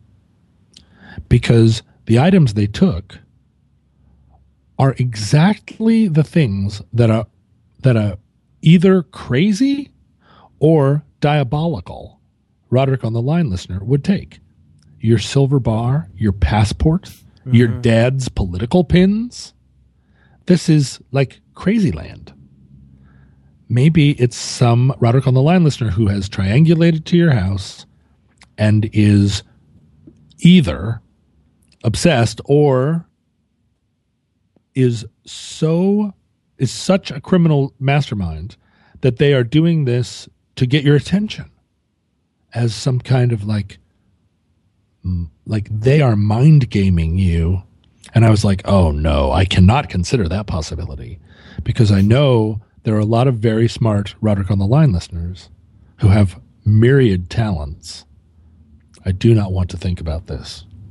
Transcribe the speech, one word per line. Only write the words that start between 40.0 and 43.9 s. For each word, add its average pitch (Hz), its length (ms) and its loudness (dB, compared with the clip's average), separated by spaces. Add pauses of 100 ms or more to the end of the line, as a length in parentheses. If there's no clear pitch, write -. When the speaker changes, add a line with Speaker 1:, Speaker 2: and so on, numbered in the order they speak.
Speaker 1:
to 127 100 0
get 135 160 0
your 143 140 4
attention 196 520 -4 (1040)
as 117 220 -2
some 127 240 -2
kind 123 320 0
of, 101 140 -6
like, 104 340 -6 (1300)